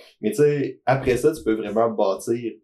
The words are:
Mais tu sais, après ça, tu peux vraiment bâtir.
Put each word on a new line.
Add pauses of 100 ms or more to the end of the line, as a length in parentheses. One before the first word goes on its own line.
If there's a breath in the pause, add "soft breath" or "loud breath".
(220 loud breath)
Mais
tu
sais,
après
ça,
tu
peux
vraiment
bâtir. (100)